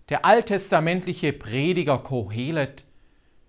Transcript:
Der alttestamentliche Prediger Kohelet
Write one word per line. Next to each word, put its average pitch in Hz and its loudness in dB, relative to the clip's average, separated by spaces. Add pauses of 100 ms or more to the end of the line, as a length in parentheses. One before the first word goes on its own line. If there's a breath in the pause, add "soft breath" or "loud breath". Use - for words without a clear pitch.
Der - -2
alttestamentliche 180 2
Prediger 143 0
Kohelet 123 -6 (640)